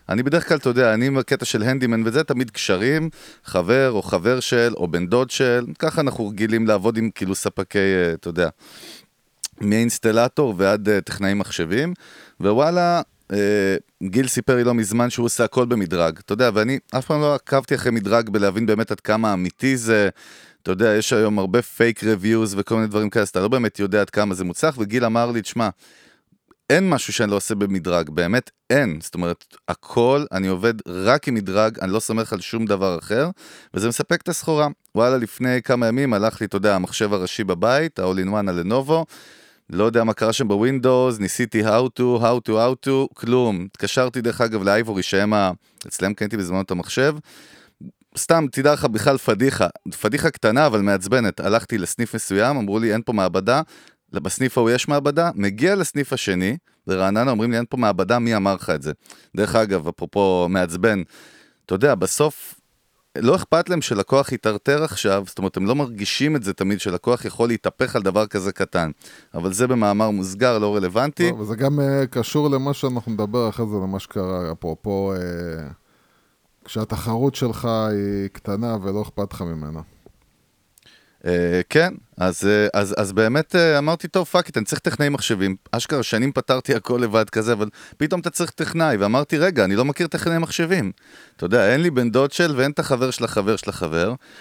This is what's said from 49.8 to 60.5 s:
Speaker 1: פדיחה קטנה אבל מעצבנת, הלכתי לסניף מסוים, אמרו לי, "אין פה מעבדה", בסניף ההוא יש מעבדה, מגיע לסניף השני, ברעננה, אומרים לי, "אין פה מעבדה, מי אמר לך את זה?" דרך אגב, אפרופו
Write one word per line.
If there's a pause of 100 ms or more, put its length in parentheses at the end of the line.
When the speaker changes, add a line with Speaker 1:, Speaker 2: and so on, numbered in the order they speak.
Speaker 1:
פדיחה
קטנה
אבל
מעצבנת,
הלכתי
לסניף
מסוים,
אמרו
לי,
"אין
פה
מעבדה", (500)
בסניף
ההוא
יש
מעבדה,
מגיע
לסניף
השני, (300)
ברעננה,
אומרים
לי,
"אין
פה
מעבדה,
מי
אמר
לך
את
זה?" (440)
דרך
אגב,
אפרופו